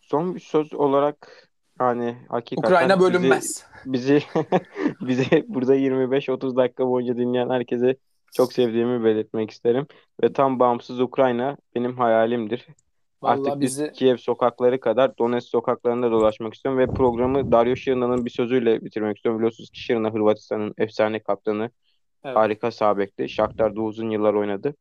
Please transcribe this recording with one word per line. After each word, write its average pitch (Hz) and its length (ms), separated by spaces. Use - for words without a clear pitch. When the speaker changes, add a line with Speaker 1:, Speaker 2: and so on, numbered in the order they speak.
Speaker 1:
Son 170 340
bir 180 40
söz 156 340
olarak 143 760
yani 120 360
hakikaten 120 400
Speaker 2:
Ukrayna 180 300
Speaker 1:
bizi, 185 140
Speaker 2:
bölünmez. - 520
Speaker 1:
bizi, 135 380
<laughs> - 400
bizi 127 460
burada 127 280
yirmi 131 360
beş 139 180
otuz 131 280
dakika 127 300
boyunca 123 300
dinleyen 123 320
herkese 127 460
çok 131 200
sevdiğimi 117 500
belirtmek 110 480
isterim. 123 360
Ve 117 100
tam 135 260
bağımsız 123 400
Ukrayna 127 580
benim 123 220
hayalimdir. 117 720
Speaker 2:
Vallahi 120 180
Speaker 1:
Artık 143 120
biz 135 180
Speaker 2:
bizi 151 120
Speaker 1:
Kiev 127 260
sokakları 123 600
kadar 117 380
Donetsk 120 320
sokaklarında 120 600
dolaşmak 110 420
istiyorum 135 260
ve 127 80
programı 127 640
Dario 120 240
Şirina'nın 123 500
bir 117 40
sözüyle 117 560
bitirmek 104 320
istiyorum. 113 220
Biliyorsunuz 113 300
ki - 100
Şirina 110 340
Hırvatistan'ın 107 640
efsane 107 420
kaptanı, 107 500
Speaker 2:
Evet. 131 100
Speaker 1:
harika 110 360
sağ 104 260
bekti. 101 320
Shakhtar'da 107 520
uzun 110 280
yıllar 107 240
oynadı. 104 480